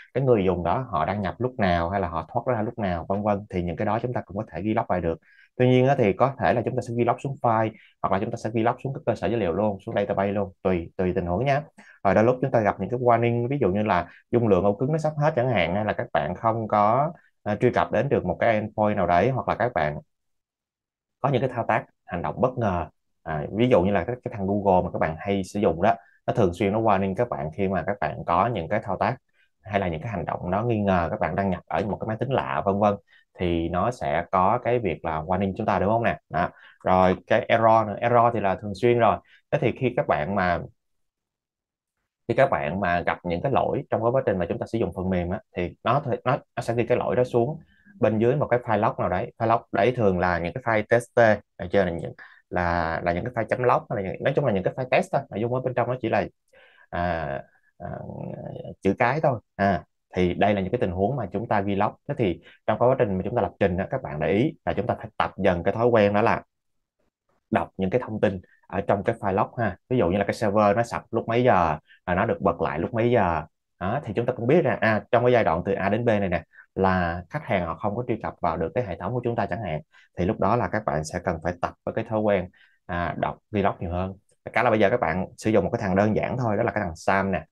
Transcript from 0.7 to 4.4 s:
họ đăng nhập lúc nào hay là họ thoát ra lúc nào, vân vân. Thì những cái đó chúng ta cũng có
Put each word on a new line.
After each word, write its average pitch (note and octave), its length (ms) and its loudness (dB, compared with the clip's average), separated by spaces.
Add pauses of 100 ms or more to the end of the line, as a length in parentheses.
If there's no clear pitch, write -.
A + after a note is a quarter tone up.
họ D#2+ 140 0
đăng G2 180 -2
nhập E2+ 160 -4
lúc B2+ 200 -4
nào F2 320 2
hay G2+ 100 -2
là F2 80 -2
họ D#2+ 240 -6
thoát A#2+ 140 -4
ra A#2 160 0
lúc A#2 160 -6
nào, F2 300 -4
vân G2+ 140 -2
vân. G#2 280 -2
Thì F#2 120 -2
những E2+ 140 -4
cái G#2+ 100 -2
đó G#2 160 0
chúng B2+ 100 -4
ta G#2+ 100 -6
cũng - 140 -14
có - 160 -6